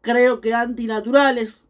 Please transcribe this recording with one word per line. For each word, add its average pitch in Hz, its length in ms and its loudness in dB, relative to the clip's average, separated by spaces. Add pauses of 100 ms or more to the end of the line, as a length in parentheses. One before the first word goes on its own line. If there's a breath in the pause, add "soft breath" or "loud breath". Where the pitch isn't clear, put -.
creo 240 400 2
que 220 140 -4
antinaturales 233 1160 -2